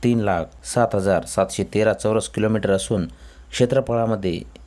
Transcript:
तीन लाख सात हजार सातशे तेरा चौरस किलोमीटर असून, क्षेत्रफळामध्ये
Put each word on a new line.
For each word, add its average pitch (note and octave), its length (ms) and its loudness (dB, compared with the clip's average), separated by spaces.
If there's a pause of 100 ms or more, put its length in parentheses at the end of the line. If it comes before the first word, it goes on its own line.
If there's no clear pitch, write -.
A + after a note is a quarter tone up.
तीन A#2+ 160 4
लाख F#2 460 -2
सात A#2+ 300 0
हजार F#2+ 300 2
सातशे - 380 -2
तेरा G#2+ 300 2
चौरस G#2+ 360 -2
किलोमीटर G#2+ 420 0
असून, F#2+ 360 0 (440)
क्षेत्रफळामध्ये A2+ 920 0 (260)